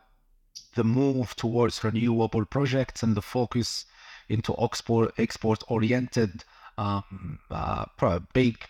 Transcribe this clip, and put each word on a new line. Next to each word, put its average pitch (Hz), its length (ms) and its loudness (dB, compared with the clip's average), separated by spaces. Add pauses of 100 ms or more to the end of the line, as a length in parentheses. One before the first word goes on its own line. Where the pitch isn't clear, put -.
(760)
the 117 100 2
move 127 520 2
towards 117 480 0
renewable 113 600 2
projects 131 580 -2
and 113 120 4
the 101 80 -2
focus - 640 -2 (420)
into 107 340 0
export, 113 560 2
export-oriented, 113 1300 0 (340)
um, 101 600 -6 (120)
uh, - 340 -4 (140)
pro-, 87 220 2 (120)
big 127 260 4 (120)